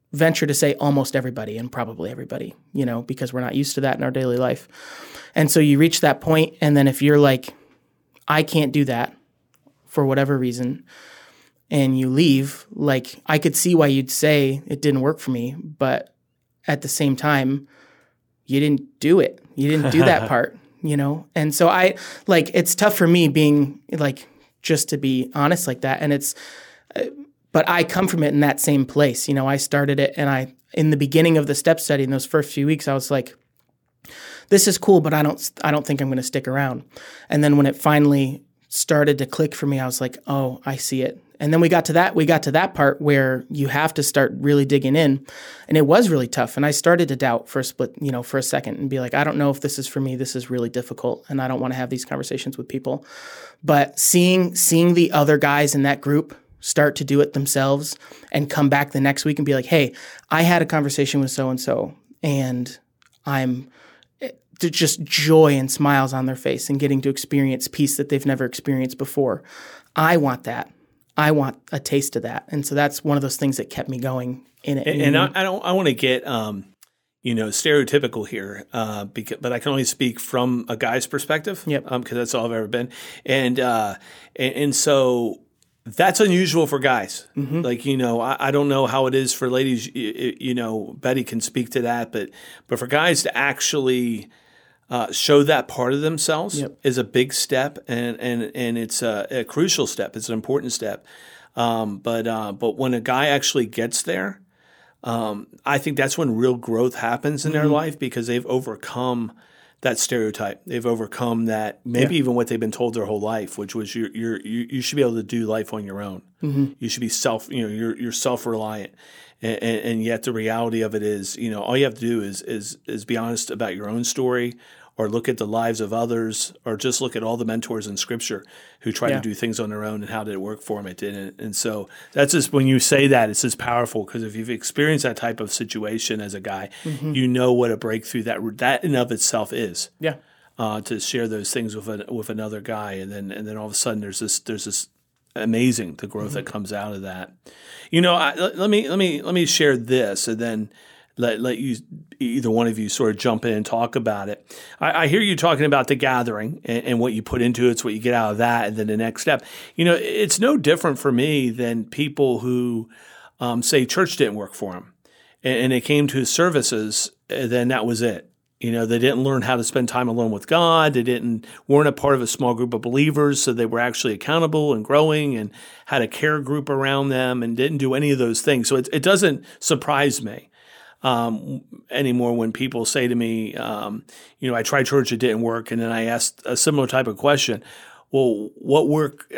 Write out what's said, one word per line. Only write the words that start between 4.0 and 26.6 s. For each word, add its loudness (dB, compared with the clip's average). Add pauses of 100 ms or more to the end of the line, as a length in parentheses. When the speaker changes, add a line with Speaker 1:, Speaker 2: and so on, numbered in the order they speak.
Speaker 1:
our -2
daily -2
life. -2 (680)
And 2
so 6
you 6
reach 4
that 2
point, 2
and 4
then 6
if 0
you're 6
like, 4 (720)
"I 2
can't 2
do 2
that -4 (720)
for 0
whatever 2
reason," -4 (840)
and 4
you 2
leave, 4
like, -2 (100)
I 2
could 2
see 2
why 6
you'd 0
say, 2
"It -6
didn't 2
work 0
for -4
me," -4
but -4 (520)
at -2
the -8
same 0
time, 0 (800)
you 0
didn't 0
do 6
it. -2 (120)
You 0
didn't 2
do 6
that 6
Speaker 2:
<laughs> -
Speaker 1:
part, 0 (240)
you 0
know? -2
And 0
so 4
I, 4 (320)
like, 4
it's 2
tough 4
for 4
me 6
being, 4 (120)
like, -2 (320)
just 0
to -2
be 0
honest 2
like -4
that. -2
And 0
it's, -2 (600)